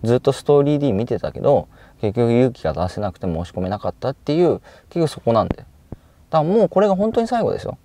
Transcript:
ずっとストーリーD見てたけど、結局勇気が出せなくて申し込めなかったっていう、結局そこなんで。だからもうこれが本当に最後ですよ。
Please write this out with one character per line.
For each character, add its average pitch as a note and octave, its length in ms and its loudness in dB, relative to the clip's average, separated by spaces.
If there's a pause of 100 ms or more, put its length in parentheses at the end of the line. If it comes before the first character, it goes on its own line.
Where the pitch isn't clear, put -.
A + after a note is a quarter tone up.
ず A#2 140 2
っ - 40 2
と C#3 100 2
ス - 120 -6
ト C#3+ 180 4
ー - 20 2
リ D3 140 2
ー - 20 0
D C#3 140 0
見 G#2 120 0
て A#2 140 -4
た - 140 -6
け - 80 -10
ど、 - 260 2 (320)
結 G#2+ 180 -2
局 A#2 140 2
勇 A#2+ 200 4
気 - 120 -18
が - 100 -4
出 F2 140 -4
せ G#2 140 -8
な G2 100 -4
く - 80 -18
て - 60 -8
申 F2 80 -2 (100)
し - 80 -12
込 F#2 100 -8
め F#2 80 -4
な G2+ 100 -6
か F#2 100 -6
っ - 40 -10
た - 160 -6
っ C#3 40 -6
て - 220 -4
い F3 100 4
う、 C3+ 160 0 (280)
結 F3 100 -6
局 D#3+ 80 2
そ - 120 -8
こ A#2 140 0
な G#2+ 100 4
ん F2 60 -4
で。 - 80 -2
だ - 60 -20
か - 40 -20 (640)
ら D#3 140 2
も G3 220 2
う - 40 -2
こ F#3 100 0
れ G#3 80 4
が G3 80 2
本 G#3 160 0
当 A#3 100 0
に A3+ 60 -2
最 A#3 160 -2
後 B2+ 80 0
で - 80 -6
す - 40 -14
よ。 - 220 -10